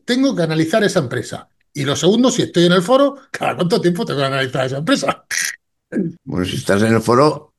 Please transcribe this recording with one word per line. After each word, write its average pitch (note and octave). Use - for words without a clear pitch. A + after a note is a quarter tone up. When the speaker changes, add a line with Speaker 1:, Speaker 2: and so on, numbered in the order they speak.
Speaker 1:
tengo C4
que F3
analizar D#3+
esa F#3
empresa? B2
Y C#3+
lo C#3
segundo, A#3
si F3+
estoy E3+
en F3
el F#3
foro, C4+
¿cada -
cuánto F3+
tiempo F3
tengo C#3
que C3+
analizar C3+
esa C3+
empresa? -
Speaker 2:
Bueno, F2
si -
estás G2+
en A2+
el A2+
foro, B2+